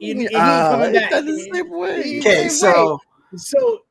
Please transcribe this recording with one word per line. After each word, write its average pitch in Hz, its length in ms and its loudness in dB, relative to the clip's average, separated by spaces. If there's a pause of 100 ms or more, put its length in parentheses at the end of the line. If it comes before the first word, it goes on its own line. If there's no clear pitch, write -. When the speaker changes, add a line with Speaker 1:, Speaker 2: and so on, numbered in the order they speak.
Speaker 1:
and, - 0 -
and 214 180 -6
he 240 60 -2
ain't 220 100 -4
Speaker 2:
Uh, 170 340 4
Speaker 1:
coming - 240 0
Speaker 2:
he 226 60 4
Speaker 1:
back. 214 120 -2
Speaker 2:
died 302 140 0
the 320 280 -6
same 359 160 -6
way. 349 340 -6
Speaker 1:
He - 160 -6
Speaker 3:
Okay, 190 300 2
Speaker 1:
same - 0 -
way. 185 240 2
Speaker 3:
so 160 260 2 (380)
Speaker 1:
So, 247 540 -2